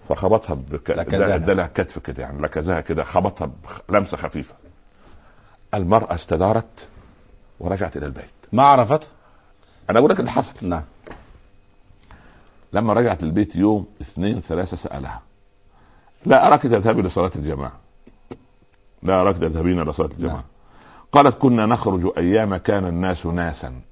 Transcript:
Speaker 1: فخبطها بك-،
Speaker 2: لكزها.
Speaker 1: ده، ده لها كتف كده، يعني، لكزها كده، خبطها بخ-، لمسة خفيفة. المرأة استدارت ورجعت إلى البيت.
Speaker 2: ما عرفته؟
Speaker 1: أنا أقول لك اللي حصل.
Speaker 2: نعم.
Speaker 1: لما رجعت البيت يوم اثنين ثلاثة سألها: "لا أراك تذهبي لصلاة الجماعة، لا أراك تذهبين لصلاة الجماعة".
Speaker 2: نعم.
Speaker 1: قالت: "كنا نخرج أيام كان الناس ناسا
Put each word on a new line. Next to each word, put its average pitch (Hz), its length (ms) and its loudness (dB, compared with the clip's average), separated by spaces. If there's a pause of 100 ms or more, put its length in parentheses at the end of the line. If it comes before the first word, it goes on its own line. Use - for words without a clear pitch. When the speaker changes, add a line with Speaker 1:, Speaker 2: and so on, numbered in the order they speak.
Speaker 1:
فخبطها 95 460 0
بك-، 71 360 -10
Speaker 2:
لكزها. 87 280 -2
Speaker 1:
ده، 98 180 2
ده 82 160 0
لها 90 220 -2
كتف - 240 -4
كده، 64 240 -12
يعني، 69 200 -10
لكزها 80 380 -2
كده، 80 240 -4
خبطها 87 460 -2 (140)
بخ-، - 160 -18 (100)
لمسة 98 260 0
خفيفة. - 380 -8 (1200)
المرأة 101 400 2
استدارت 95 500 0 (960)
ورجعت 92 360 -4
إلى 71 100 -8
البيت. 65 180 -12 (280)
Speaker 2:
ما 117 100 2
عرفته؟ 139 440 4 (840)
Speaker 1:
أنا 101 80 4
أقول 139 120 6
لك 190 100 0
اللي - 100 -4
حصل. - 300 -4
Speaker 2:
نعم. 85 220 -4 (1900)
Speaker 1:
لما 110 200 0
رجعت 107 300 0
البيت 90 340 -2
يوم 101 300 2 (140)
اثنين 101 400 -4
ثلاثة 87 360 -6
سألها: 67 440 -12 (1040)
"لا - 200 6
أراك 143 160 6
تذهبي 113 400 2
لصلاة 92 340 0
الجماعة، 73 360 -6 (1300)
لا 92 200 2
أراك 95 140 2
تذهبين 82 460 0
لصلاة 78 360 -2
الجماعة". 82 160 -4
Speaker 2:
نعم. 71 80 -10 (680)
Speaker 1:
قالت: 143 260 8
"كنا 120 280 4
نخرج 95 520 0
أيام 98 380 2
كان 101 300 0
الناس 87 400 -2
ناسا 82 460 -6 (200)